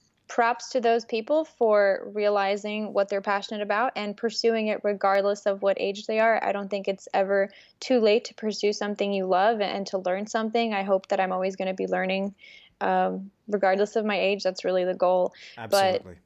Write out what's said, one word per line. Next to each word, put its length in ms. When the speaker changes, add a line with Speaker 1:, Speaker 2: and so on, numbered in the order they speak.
Speaker 1:
props 420
to 100
those 240
people 400
for 720
realizing 760
what 160
they're 140
passionate 400
about 340
and 200
pursuing 520
it 160
regardless 640
of 160
what 180
age 260
they 140
are. 240
I 80
don't 160
think 180
it's 260
ever 380
too 180
late 280
to 80
pursue 380
something 400
you 140
love 340
and 280
to 100
learn 300
something. 460
I 100
hope 240
that 100
I'm 140
always 240
gonna 180
be 120
learning, 480
um, 500
regardless 480
of 80
my 160
age. 240
That's 200
really 200
the 100
goal. 380
Speaker 2:
Absolutely. 580